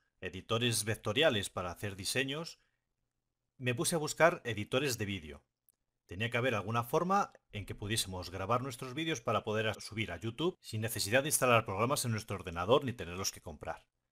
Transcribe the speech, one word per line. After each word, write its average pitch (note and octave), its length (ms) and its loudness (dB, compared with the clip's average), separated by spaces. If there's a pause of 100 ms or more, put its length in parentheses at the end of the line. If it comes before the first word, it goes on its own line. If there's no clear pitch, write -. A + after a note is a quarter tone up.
(200)
editores A2 640 0
vectoriales A2 680 2
para F2+ 200 -4
hacer G2 240 -8
diseños, C3+ 640 -4 (1000)
me B2 180 0
puse D#3+ 180 0
a E3 40 2
buscar D#3 460 4
editores A#2+ 540 0
de G#2+ 60 -2
vídeo. D#2+ 400 -6 (640)
Tenía G#2 240 -4
que A#2+ 60 -2
haber A#2+ 200 2
alguna A2 260 0
forma F3+ 500 2 (200)
en G2 120 -8
que G2 120 -10
pudiésemos F#2+ 540 -2
grabar F#2+ 300 0
nuestros C3 320 -8
vídeos D#3+ 280 -4
para A2+ 240 0
poder A2 240 0
a-, G2+ 60 0
subir G2+ 360 -6
a E2+ 80 -6
YouTube A2+ 420 -2
sin - 200 -6
necesidad A2 420 2
de D3+ 60 -2
instalar B2 360 6
programas A2+ 400 0
en B2 60 0
nuestro G#2+ 240 -2
ordenador F#2 500 2
ni A#2 80 -2
tenerlos F2+ 380 -4
que - 100 -16
comprar. - 460 -10 (240)